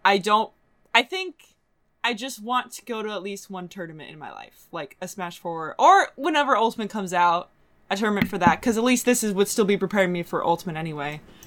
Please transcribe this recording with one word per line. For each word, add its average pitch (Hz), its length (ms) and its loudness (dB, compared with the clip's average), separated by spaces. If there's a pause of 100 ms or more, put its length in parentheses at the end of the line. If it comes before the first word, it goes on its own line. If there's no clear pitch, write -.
I 196 140 6
don't, 214 340 2 (420)
I 233 100 6
think 370 520 -10 (480)
I 233 100 0
just 233 300 -10
want 240 300 -4
to - 120 -18
go 220 160 -6
to 214 100 -6
at 185 120 -8
least 196 260 -12
one 180 200 -10
tournament 160 420 -14
in 156 80 -20
my 151 120 -14
life, - 420 -20
like 156 280 -10
a 185 60 -8
Smash 175 320 -10
four, 160 400 -8
or 359 380 6
whenever 277 400 2
Ultimate 226 320 0
comes 190 240 -6
out, 175 360 2 (400)
a 196 60 0
tournament 202 340 0
for 202 80 -6
that, 170 240 4
'cause 220 160 0
at 226 60 2
least 247 220 2
this 247 180 4
is, 208 100 -2
would 202 140 2
still - 180 0
be 196 120 2
preparing 190 340 0
me 175 120 -4
for 170 220 -4
Ultimate 170 320 -2
anyway. 151 440 -8 (260)